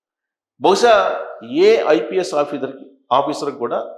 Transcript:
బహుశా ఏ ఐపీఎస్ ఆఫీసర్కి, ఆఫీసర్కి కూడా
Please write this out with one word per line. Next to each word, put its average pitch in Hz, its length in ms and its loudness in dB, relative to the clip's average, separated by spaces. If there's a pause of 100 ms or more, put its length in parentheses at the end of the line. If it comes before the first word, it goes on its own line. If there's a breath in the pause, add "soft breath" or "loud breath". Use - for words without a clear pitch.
(640)
బహుశా 202 280 4 (720)
ఏ 214 40 8 (260)
ఐపీఎస్ 175 460 -4
ఆఫీసర్కి, 135 440 -8 (340)
ఆఫీసర్కి 143 440 -6
కూడా 160 160 -4 (180)